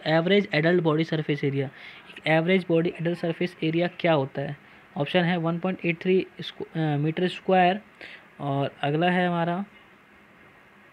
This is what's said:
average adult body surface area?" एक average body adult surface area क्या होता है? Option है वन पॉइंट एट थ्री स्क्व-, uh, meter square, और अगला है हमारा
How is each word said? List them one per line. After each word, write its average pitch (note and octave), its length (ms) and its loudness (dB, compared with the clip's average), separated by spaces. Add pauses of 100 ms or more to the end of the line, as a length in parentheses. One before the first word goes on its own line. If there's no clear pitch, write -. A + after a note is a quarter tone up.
average F#3 380 4
adult E3 340 2
body D#3+ 240 2
surface D#3 360 -2
area?" C#3 240 -2
एक - 640 -12
average E3+ 420 4
body E3+ 200 2
adult E3+ 280 -4
surface F3 460 -4
area E3 240 0
क्या E3+ 260 0
होता C#3 280 0
है? D3 160 -8 (400)
Option D3 220 0
है F3 180 2
वन E3 220 -2
पॉइंट F#3 260 -4
एट E3+ 160 -2
थ्री F#3 260 2 (140)
स्क्व-, - 340 -10
uh, D#3 220 0
meter D#3+ 300 -2
square, F#3 540 2 (580)
और C#3 420 -4
अगला D#3 280 0
है F3+ 180 2
हमारा F3 380 -2 (1300)